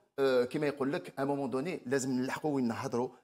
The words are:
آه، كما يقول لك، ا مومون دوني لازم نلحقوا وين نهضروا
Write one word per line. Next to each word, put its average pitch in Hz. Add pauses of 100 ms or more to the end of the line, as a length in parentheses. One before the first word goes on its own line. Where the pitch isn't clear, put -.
(200)
آه، 131
كما 147
يقول 139
لك، -
ا 135
مومون 139
دوني 135
لازم 131
نلحقوا 127
وين 131
نهضروا 120 (140)